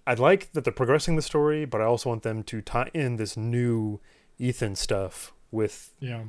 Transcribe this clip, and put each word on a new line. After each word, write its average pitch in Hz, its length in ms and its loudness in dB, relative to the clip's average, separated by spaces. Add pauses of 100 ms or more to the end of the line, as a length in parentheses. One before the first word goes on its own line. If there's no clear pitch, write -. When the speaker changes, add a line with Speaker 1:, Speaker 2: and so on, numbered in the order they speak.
Speaker 1:
I 131 100 2
like 156 360 4
that 147 140 -4
they're - 80 2
progressing 143 420 2
the 156 60 2
story, 151 420 2
but 117 160 -2
I 110 60 2
also 117 240 2
want 113 140 -2
them 110 200 -4
to 110 180 -8
tie 123 320 -2
in 131 220 0
this 110 220 -4
new 113 640 0 (360)
Ethan 120 380 -2
stuff - 560 -4 (200)
with - 500 -2
Speaker 2:
Yeah. 120 280 -6